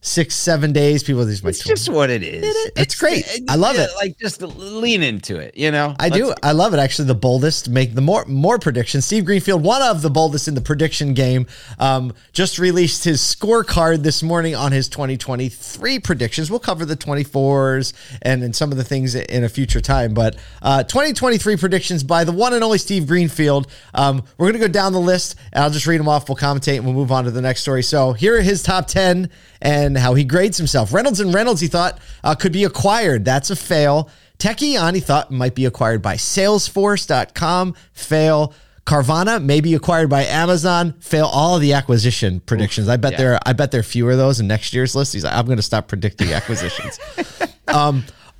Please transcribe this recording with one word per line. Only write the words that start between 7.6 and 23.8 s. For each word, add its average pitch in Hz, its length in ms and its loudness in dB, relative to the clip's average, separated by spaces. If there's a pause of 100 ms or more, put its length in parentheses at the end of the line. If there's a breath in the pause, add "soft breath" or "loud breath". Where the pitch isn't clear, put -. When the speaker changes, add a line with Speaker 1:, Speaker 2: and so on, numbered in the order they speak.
Speaker 1:
make 123 260 0
the 127 60 0
more, 170 260 2
more 151 320 2
predictions. 127 460 -2
Steve 208 200 0
Greenfield, 190 400 0
one 247 180 2
of 208 200 0
the 151 80 0
boldest 151 380 0
in 151 60 -4
the 127 60 -2
prediction 147 540 -2
game, 127 320 0 (320 loud breath)
um, 131 360 0 (180 soft breath)
just 185 260 -2
released 180 460 2
his 160 160 0
scorecard 170 800 0
this 151 200 0
morning 165 320 -2
on 135 180 -2
his 135 160 0
twenty 131 280 -6
twenty-three 131 840 -6
predictions. 151 520 -2
We'll 233 100 -2
cover 170 240 -4
the 151 120 -4
twenty-fours 139 960 0 (300 loud breath)
and, 127 200 0
and 120 120 -4
some 151 160 -2
of 135 80 -4
the 131 60 -2
things 131 300 -4
in 120 300 -2
a 113 40 0
future 120 320 0
time. 120 340 0
But, 110 220 0 (260 loud breath)
uh, 135 220 2
twenty 285 280 0
twenty-three 214 440 0
predictions 175 480 0
by 165 200 2
the 165 80 0
one 240 220 2
and 233 80 2
only 220 160 2
Steve 190 280 -2
Greenfield. 147 600 2 (280 loud breath)